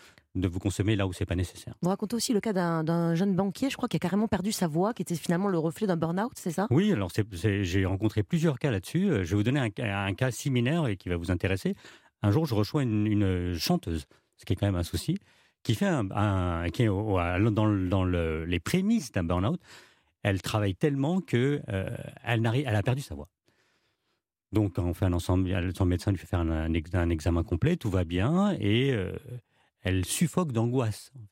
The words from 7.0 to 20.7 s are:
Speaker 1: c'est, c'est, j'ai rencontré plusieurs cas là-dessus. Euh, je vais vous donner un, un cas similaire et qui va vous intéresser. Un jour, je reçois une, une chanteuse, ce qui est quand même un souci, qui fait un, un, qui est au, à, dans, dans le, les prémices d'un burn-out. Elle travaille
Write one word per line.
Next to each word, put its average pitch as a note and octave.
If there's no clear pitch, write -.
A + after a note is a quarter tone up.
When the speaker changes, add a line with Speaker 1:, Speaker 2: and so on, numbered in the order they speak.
Speaker 1:
c'est, G#2+
c'est, G2+
j'ai F#2+
rencontré G2+
plusieurs D#3+
cas C#3+
là-dessus. E3+
Euh, A2+
je E2+
vais G2+
vous G#2
donner C3+
un, A#2
un G2+
cas B2+
similaire C3+
et G2
qui -
va F2
vous E2+
intéresser. F#2+
Un G#2
jour, D#3+
je A#2+
reçois G#2+
une, G#2+
une F#2
chanteuse, E2
ce -
qui -
est F#2+
quand G2+
même G2+
un F2
souci, F2
qui A#2
fait G3
un, C3
un, F2+
qui G2+
est A2+
au, G2+
à, F2
dans, G#2+
dans F#2+
le, E2
les F2
prémices F#3+
d'un F#2
burn-out. F#2
Elle G2
travaille G#2